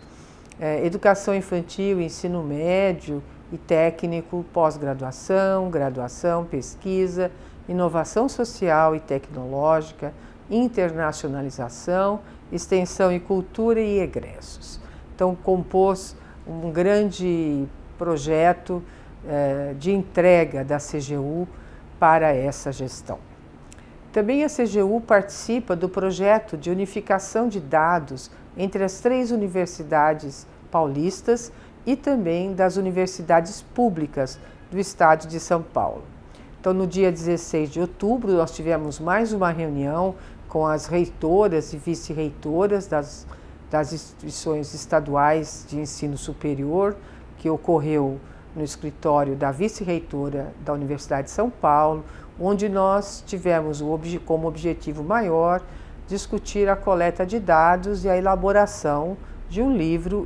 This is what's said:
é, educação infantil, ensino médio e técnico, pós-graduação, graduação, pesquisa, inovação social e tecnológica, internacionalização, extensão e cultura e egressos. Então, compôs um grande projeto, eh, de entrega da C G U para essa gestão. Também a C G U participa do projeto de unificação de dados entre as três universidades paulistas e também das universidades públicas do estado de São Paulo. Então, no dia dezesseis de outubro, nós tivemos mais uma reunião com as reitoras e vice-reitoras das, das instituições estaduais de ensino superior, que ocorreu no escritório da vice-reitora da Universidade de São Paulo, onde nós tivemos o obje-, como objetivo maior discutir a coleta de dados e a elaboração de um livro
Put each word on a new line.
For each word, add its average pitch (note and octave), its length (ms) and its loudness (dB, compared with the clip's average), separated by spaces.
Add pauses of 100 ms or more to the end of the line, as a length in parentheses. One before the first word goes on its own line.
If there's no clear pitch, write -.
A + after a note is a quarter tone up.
(600)
é, D3+ 260 0
educação G3 480 2
infantil, F#3+ 640 -2
ensino F3 440 -4
médio D#3 800 0 (280)
e E3+ 60 -8
técnico, E3 920 0
pós-graduação, D#3+ 1200 0
graduação, C#3 720 -2
pesquisa, F3+ 880 -2 (380)
inovação F3+ 580 0
social D#3+ 680 2
e D#3 40 -4
tecnológica, C#3+ 1120 -2 (380)
internacionalização, E3 1700 -2 (300)
extensão F#3 600 2
e F3 80 0
cultura G#3 600 0
e G#3 200 2
egressos. - 800 -8 (340)
Então, F3+ 220 2
compôs F#3 800 0 (320)
um E3 240 -6
grande F3 920 2 (300)
projeto, E3+ 840 2 (460)
eh, C#3+ 500 -2
de D#3 140 -2
entrega F3 720 4
da C#3+ 160 -2
C D3+ 200 -6
G C#3+ 180 -4
U D#3 300 -4 (520)
para D#3+ 360 6
essa C#3 360 -2
gestão. B2+ 480 -8 (920)
Também C4 320 2
a D4+ 60 0
C B3+ 160 0
G G3+ 160 2
U G3+ 180 2
participa A3+ 760 2
do F3 120 0
projeto F#3+ 680 2
de D3+ 140 -4
unificação G3 760 -2
de G3+ 120 -4
dados D3+ 720 0 (260)
entre F#3+ 260 -2
as F#3 160 -2
três B3 300 2
universidades D#3+ 1200 0 (240)
paulistas E3+ 800 0 (340)
e C4+ 120 0
também F#3+ 560 0
das F#3 240 2
universidades F#3 840 0
públicas D#3 800 -2 (320)
do F3+ 80 -2
estado D#3+ 480 4
de D#3+ 100 -8
São E3 240 0
Paulo. D2 420 -4 (560)
Então, F#3 140 0
no F#3 140 0
dia F3+ 240 4
dezesseis E3 580 -2
de D#3+ 120 -4
outubro, G3+ 500 0
nós E3 200 4
tivemos D#3 500 -2
mais G#3+ 320 2
uma F#3 180 2
reunião D#3+ 640 -2 (320)
com D#3 180 0
as D#3 200 0
reitoras E3+ 880 2
e D#3 40 -8
vice-reitoras D#3+ 1120 -2
das, D3 400 -4 (420)
das D3+ 220 0
instituições D3+ 840 -6
estaduais D3+ 920 0
de C#3+ 100 -8
ensino D3 380 -6
superior, D3+ 800 -2 (420)
que D#3+ 120 -4
ocorreu D3+ 680 2 (380)
no D#3 80 -6
escritório C#3+ 720 0
da C#3 160 0
vice-reitora D3+ 1040 -4 (100)
da D3 80 -2
Universidade C#3+ 520 -2
de - 80 -14
São A#3 180 0
Paulo, D#3 560 2 (340)
onde G3+ 300 0
nós G3 580 2
tivemos D#3+ 540 0
o D3+ 80 -2
obje-, D#3+ 300 -4
como D#3+ 280 -2
objetivo D#3 560 -4
maior F3 580 2 (460)
discutir G3+ 640 -2
a G3 80 2
coleta F3 480 2
de G#3+ 160 -2
dados F3+ 640 4
e G3 40 2
a F3+ 60 4
elaboração F#3+ 1000 2 (320)
de F3+ 120 -2
um C4+ 140 2
livro E3+ 500 0